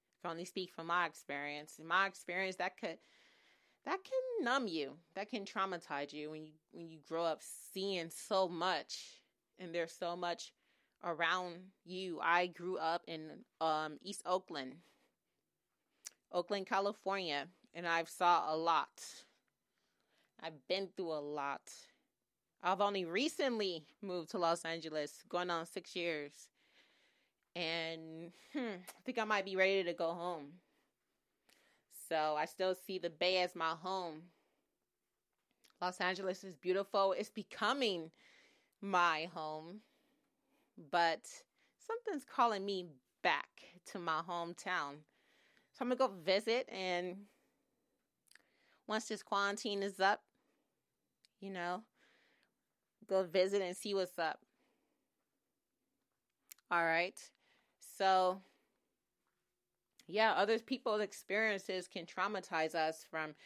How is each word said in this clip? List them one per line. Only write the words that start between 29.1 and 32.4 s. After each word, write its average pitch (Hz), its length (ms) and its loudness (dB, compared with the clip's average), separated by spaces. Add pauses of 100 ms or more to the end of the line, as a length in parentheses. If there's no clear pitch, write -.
I 226 60 2
might 214 220 2
be 190 100 -4
ready 190 280 6
to 170 100 -2
go 170 200 0
home. 170 400 -6 (1500)
So 156 300 4
I 156 80 2